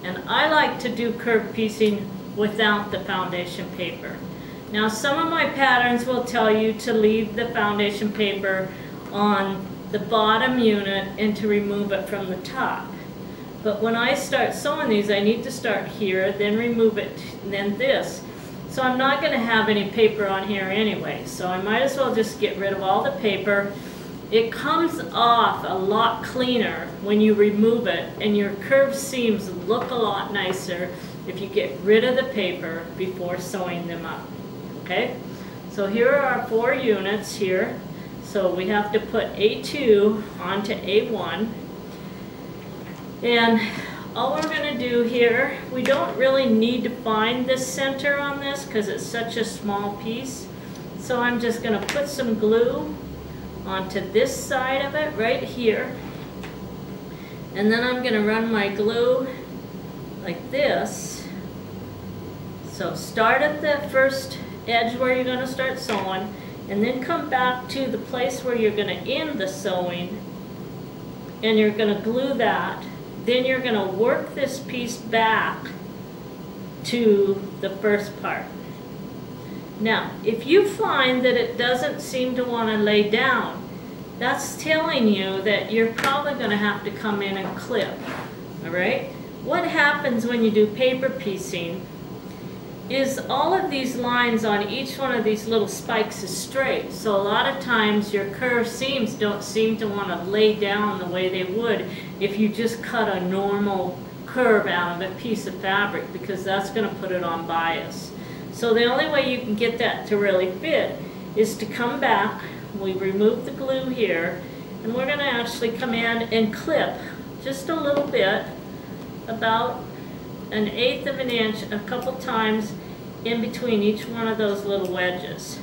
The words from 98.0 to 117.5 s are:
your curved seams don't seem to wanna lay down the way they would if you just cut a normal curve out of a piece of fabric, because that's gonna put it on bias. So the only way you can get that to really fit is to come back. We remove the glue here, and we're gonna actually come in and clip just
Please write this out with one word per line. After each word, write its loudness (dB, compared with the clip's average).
your 0
curved 0
seams -2
don't -2
seem 2
to -2
wanna -2
lay 4
down 0
the -4
way 0
they -2
would 0
if -2
you 4
just -2
cut 0
a 0
normal 0
curve 4
out 0
of -4
a -10
piece -4
of -8
fabric, 0
because -6
that's 0
gonna -2
put -4
it 0
on -4
bias. -2
So 2
the 6
only 4
way 2
you 0
can -2
get 0
that 0
to 2
really 4
fit 0
is 2
to -4
come -2
back. 2
We -2
remove 4
the -6
glue -2
here, 0
and -4
we're 0
gonna 0
actually 0
come -2
in 0
and 2
clip 0
just -6